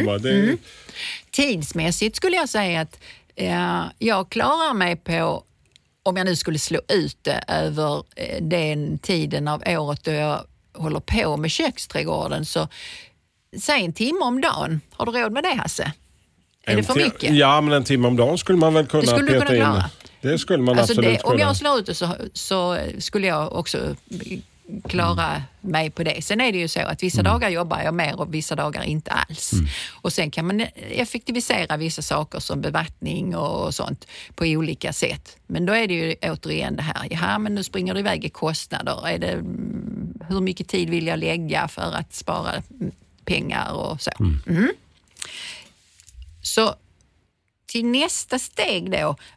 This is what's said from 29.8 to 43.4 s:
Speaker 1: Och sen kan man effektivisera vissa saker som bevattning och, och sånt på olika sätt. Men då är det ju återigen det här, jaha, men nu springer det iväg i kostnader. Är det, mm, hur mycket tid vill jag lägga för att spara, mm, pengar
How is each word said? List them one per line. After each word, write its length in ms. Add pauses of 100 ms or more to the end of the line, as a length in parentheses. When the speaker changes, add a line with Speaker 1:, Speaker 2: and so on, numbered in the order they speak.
Speaker 1:
Och 200
sen 180
kan 160
man 140 (300)
effektivisera 840
vissa 260
saker 380
som 200
bevattning 760
och, 300
och 80
sånt 320 (280)
på 100
olika 480
sätt. 440 (100)
Men 200
då 60
är 160
det 60
ju 280
återigen 540
det 60
här, 280
jaha, 280
men 160
nu 100
springer 300
det 60
iväg 240
i 40
kostnader. 800
Är 100
det, 140
mm, 840 (100)
hur 120
mycket 280
tid 220
vill 160
jag 120
lägga 500
för 260
att 200
spara, 360 (300)
mm, 120 (320)
pengar 480